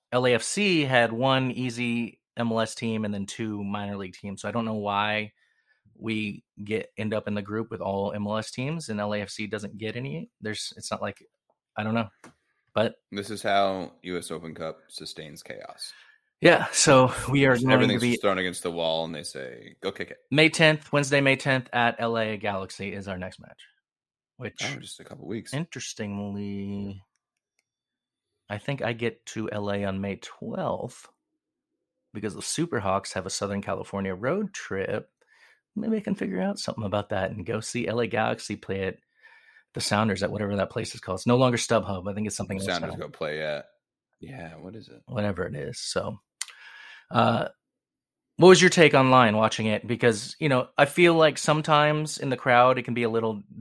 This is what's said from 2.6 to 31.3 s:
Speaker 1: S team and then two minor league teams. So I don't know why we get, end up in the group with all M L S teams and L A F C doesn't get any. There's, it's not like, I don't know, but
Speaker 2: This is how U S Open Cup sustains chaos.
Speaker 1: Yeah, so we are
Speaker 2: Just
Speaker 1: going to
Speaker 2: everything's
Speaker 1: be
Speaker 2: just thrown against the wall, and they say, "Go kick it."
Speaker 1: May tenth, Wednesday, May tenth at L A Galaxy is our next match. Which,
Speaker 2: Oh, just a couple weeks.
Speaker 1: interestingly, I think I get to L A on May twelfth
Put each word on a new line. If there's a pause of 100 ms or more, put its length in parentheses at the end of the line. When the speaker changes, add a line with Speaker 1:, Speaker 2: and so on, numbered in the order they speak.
Speaker 1:
S
team
and
then
two
minor
league
teams.
So
I
don't
know
why (680)
we (200)
get,
end
up
in
the
group
with
all
M
L
S
teams
and
L
A
F
C
doesn't
get
any. (100)
There's,
it's
not
like, (540)
I
don't
know, (640)
but (180)
Speaker 2:
This
is
how (100)
U
S
Open
Cup (100)
sustains
chaos. (480)
Speaker 1:
Yeah,
so (160)
we
are
Speaker 2:
Just
Speaker 1:
going
to
Speaker 2:
everything's
Speaker 1:
be
Speaker 2:
just
thrown
against
the
wall,
and
they
say,
"Go
kick
it." (120)
Speaker 1:
May
tenth,
Wednesday,
May
tenth
at
L
A
Galaxy
is
our
next
match. (760)
Which,
Speaker 2:
Oh,
just
a
couple
weeks.
Speaker 1:
interestingly, (1500)
I
think
I
get
to
L
A
on
May
twelfth (1040)